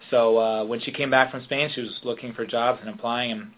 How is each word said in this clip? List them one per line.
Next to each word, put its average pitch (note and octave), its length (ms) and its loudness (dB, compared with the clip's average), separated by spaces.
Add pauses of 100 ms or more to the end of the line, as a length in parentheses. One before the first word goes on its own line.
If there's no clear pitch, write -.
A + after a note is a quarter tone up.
So, A#2 280 6
uh, A2 260 2
when A#2 160 -4
she B2+ 140 -8
came C#3 160 -2
back C3 200 6
from B2+ 140 -12
Spain, C#3+ 320 -2
she B2+ 60 -6
was G#2+ 220 -8
looking A#2+ 300 -6
for A2+ 120 -6
jobs A#2+ 360 0
and G#2+ 80 -12
applying, A#2+ 420 -4
and G#2+ 260 -10